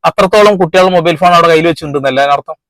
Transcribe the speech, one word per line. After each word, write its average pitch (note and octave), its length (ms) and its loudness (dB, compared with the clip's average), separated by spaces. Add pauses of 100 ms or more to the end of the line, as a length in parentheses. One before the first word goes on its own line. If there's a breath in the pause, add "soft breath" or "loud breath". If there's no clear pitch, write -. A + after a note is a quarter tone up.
അത്രത്തോളം G#3 520 0
കുട്ടികൾ F#3 260 2 (100)
മൊബൈൽ E3 260 0
ഫോൺ F3 140 2
അവിടെ E3+ 160 2
കയ്യിൽ D#3+ 180 2
വെച്ചിട്ടുണ്ടെന്നല്ലേ C#3 540 -4
അതിനർത്ഥം C#3+ 340 -2 (120)